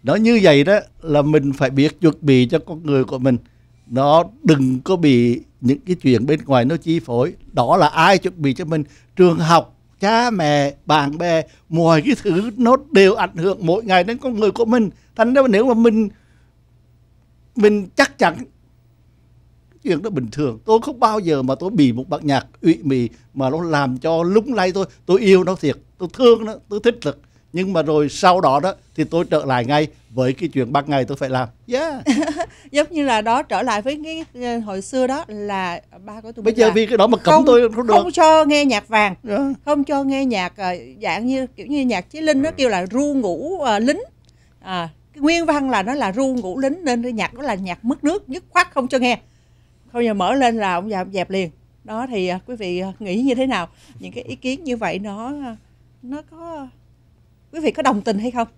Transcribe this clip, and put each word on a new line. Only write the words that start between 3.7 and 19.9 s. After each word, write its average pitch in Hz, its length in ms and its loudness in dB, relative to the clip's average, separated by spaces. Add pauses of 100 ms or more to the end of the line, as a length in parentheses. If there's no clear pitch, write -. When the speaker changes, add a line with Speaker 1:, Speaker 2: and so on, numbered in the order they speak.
Speaker 1:
Nó 143 380 4 (180)
đừng 135 420 2
có 185 120 0
bị 123 440 2 (200)
những 131 260 0
cái 180 160 -2
chuyện 123 240 2
bên 151 200 0
ngoài 127 180 2
nó 165 120 0
chi 165 240 -2
phối. 131 320 -2 (200)
Đó 127 240 0
là 165 100 4
ai 165 320 4
chuẩn 180 240 -6
bị 139 120 0
cho 180 100 -8
mình? 156 200 -4 (320)
Trường 175 220 6
học, 165 360 2 (260)
cha 226 300 2
mẹ, 147 440 0 (120)
bạn 147 320 0
bè, 170 240 0 (260)
mọi 160 380 4
cái 269 160 2
thứ 208 340 -2
nó 247 200 4 (160)
đều 190 220 6
ảnh 196 220 -4
hưởng 185 300 -2
mỗi 196 180 0
ngày 185 200 2
đến 233 140 -6
con 233 220 -6
người 269 100 2
của 233 140 -2
mình. 220 260 2 (260)
Thành 240 180 2
ra 269 140 6
nếu 214 180 2
mà 247 80 2
mình, 220 340 4 (1500)
mình 208 400 2
chắc 277 220 0
chắn 175 160 2 (1500)
chuyện 170 200 -2